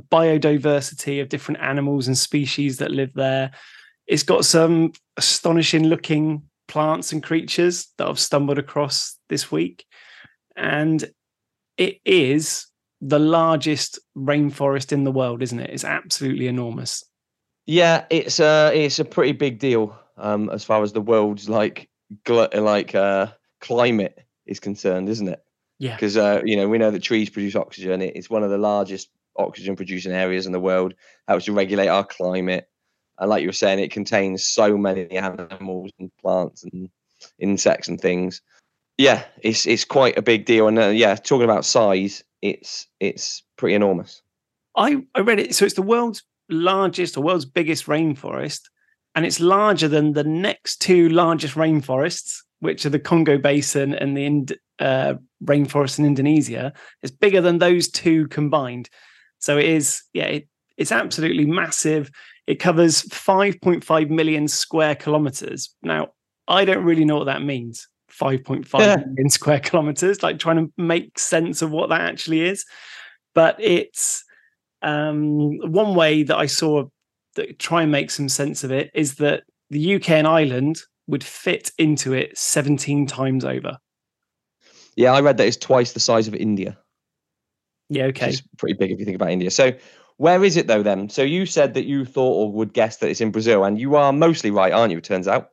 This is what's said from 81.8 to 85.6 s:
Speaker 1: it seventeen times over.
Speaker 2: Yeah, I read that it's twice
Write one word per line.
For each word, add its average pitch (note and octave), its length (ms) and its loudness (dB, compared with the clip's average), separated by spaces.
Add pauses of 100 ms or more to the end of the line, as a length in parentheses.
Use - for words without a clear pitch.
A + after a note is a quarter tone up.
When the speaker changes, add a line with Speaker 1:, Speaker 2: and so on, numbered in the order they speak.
Speaker 1:
it - 240 -4
seventeen C#3+ 680 0
times C3 400 -4
over. C3 320 -6 (1160)
Speaker 2:
Yeah, B2 180 6
I C#3 80 6
read C#3 160 4
that G#2+ 100 4
it's A2+ 100 0
twice B2 360 2